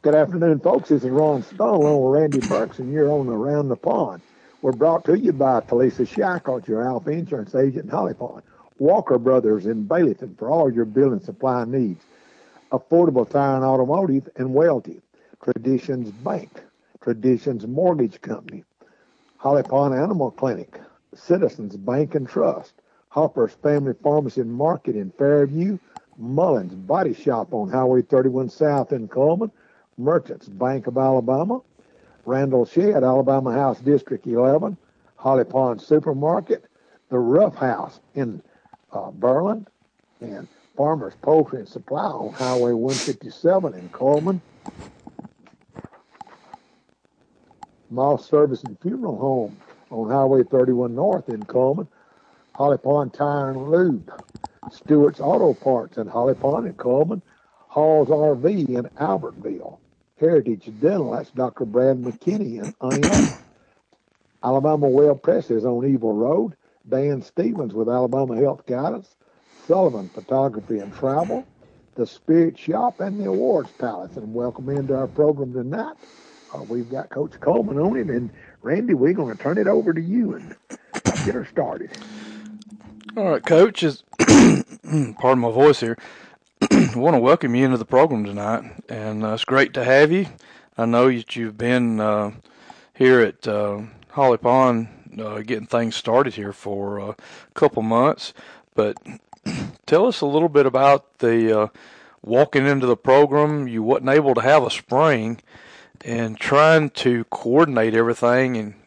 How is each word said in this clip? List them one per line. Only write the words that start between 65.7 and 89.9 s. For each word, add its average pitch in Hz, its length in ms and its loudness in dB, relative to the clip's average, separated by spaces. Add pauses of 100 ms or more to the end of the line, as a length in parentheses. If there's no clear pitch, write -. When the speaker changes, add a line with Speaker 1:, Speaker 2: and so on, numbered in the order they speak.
Speaker 1:
Evil 113 260 0
Road. 151 420 -2 (340)
Dan 139 340 -2
Stevens 175 500 -4
with 110 160 -2
Alabama 127 480 -2
Health 139 300 -2
Guidance. 165 480 -6 (520)
Sullivan 123 420 0
Photography 113 720 -4
and 101 120 -14
Travel. 175 540 -4 (480)
The 117 120 -4
Spirit 165 520 0
Shop 226 420 -4
and 196 200 -8
the 196 100 -6
Awards 190 480 0
Palace. 98 380 -8
And 110 180 -14
welcome 123 340 -8
into 139 280 -4
our 135 100 -4
program 139 460 0
tonight. 170 420 -8 (580)
Uh, - 120 -14
we've 117 260 -8
got 131 200 -10
Coach - 300 -8
Coleman 202 380 0
on 196 180 0
it. 220 140 -4
And 120 200 -4 (320)
Randy, 190 320 0
we're 139 200 2
gonna 123 220 -4
turn 156 200 -4
it 208 120 0
over 214 260 2
to 160 60 -4
you 196 340 -2
and - 220 -16 (680)
get - 100 -2
her - 120 -8
started. - 440 -6 (1300)
Speaker 2:
All 196 140 0
right, 143 140 0
Coach. 180 400 6
Is, 147 260 -2
<clears throat> - 80 -20
pardon 135 1200 4
my 117 100 0
voice 135 300 6
here. 117 160 -2 (640)
<clears throat> - 100 0
I 127 260 4
wanna 139 240 4
welcome 131 340 4
you 131 120 2
into 131 100 2
the 113 80 -4
program 131 400 2
tonight, 104 400 -4 (240)
and, 107 360 -8
uh, 107 100 -2
it's 113 100 -6
great 131 300 0
to 123 100 -4
have 139 260 6